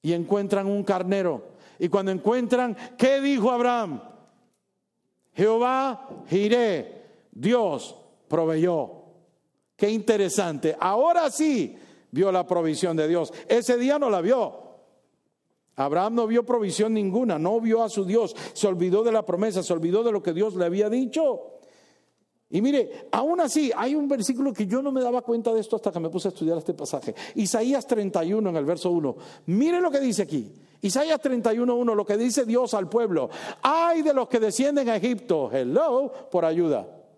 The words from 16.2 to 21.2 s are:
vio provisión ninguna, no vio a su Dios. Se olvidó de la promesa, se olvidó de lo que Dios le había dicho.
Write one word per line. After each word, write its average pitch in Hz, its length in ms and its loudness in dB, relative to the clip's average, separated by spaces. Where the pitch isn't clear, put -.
vio 233 180 2
provisión 220 480 0
ninguna, 202 440 0
no 196 220 0
vio 226 220 2
a 220 60 0
su 202 160 -4
Dios. 202 320 0
Se - 160 0
olvidó 185 340 2
de 233 80 2
la 220 140 2
promesa, 185 380 -2
se 180 100 -2
olvidó 175 320 0
de 233 80 2
lo 208 100 -2
que 175 100 -2
Dios 190 220 0
le 180 120 0
había 196 220 0
dicho. 254 640 -2